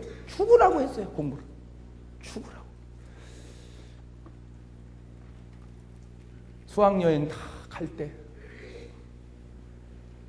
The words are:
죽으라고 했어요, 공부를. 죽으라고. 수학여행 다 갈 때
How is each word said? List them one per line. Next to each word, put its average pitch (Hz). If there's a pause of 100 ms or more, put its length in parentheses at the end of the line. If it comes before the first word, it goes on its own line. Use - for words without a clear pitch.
(280)
죽으라고 427
했어요, 226 (100)
공부를. 143 (800)
죽으라고. - (4000)
수학여행 175
다 156 (340)
갈 - (100)
때 147 (2250)